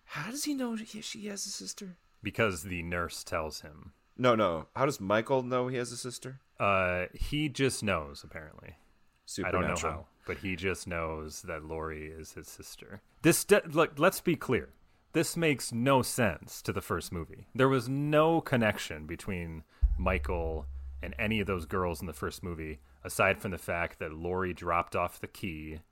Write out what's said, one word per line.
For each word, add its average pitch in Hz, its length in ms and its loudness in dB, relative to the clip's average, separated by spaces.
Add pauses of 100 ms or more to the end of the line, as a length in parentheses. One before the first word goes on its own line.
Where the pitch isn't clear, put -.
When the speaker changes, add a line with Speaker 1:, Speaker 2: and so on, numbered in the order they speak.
Speaker 1:
How 156 260 -8
does 294 140 -6
he 294 80 -2
know 247 220 -2
he, 220 260 -10
she 208 260 -10
has 202 180 -6
a - 40 -8
sister? 190 480 -10 (260)
Speaker 2:
Because 101 400 0
the 90 200 -4
nurse 85 400 -4
tells 80 380 -4
him. 78 320 -18 (240)
Speaker 1:
No, 123 180 6
no. 87 400 4
How 131 100 2
does 147 140 -2
Michael 110 440 2
know 127 240 0
he 127 100 -4
has 123 140 -4
a 120 60 -10
sister? 127 420 -10 (200)
Speaker 2:
Uh, 92 540 4
he 151 360 0
just 131 340 2
knows, 78 400 0
apparently. - 520 -14 (680)
I 90 60 0
don't 92 120 4
know 82 140 2
Speaker 1:
Supernatural. 82 180 -2
Speaker 2:
how, 73 120 -10 (220)
but 87 100 -4
he 92 200 -2
just 90 300 -2
knows 80 560 -4
that 80 200 -6
Laurie 78 460 -6
is 80 240 -14
his 76 160 -14
sister. - 520 -16 (200)
This 165 240 6
de-, 202 200 8
look, 156 320 2
let's 170 220 4
be 170 160 2
clear. 98 340 0 (440)
This - 240 0
makes 156 340 2
no 123 300 6
sense - 600 0
to 104 100 0
the 90 80 0
first - 320 -4
movie. - 420 -8
There 127 140 8
was 127 180 4
no 151 540 4
connection 104 640 2
between 85 580 -6 (340)
Michael 85 720 0 (340)
and 90 160 -8
any 110 220 2
of 92 80 0
those 90 180 0
girls 90 360 0
in 92 60 -6
the 78 60 -8
first - 300 -6
movie, 80 360 -8 (240)
aside 95 360 2
from 98 120 -4
the 85 60 -4
fact 85 420 -4
that 80 140 -6
Laurie 90 400 -2
dropped 85 420 0
off 87 240 0
the - 80 -10
key 78 520 -8 (120)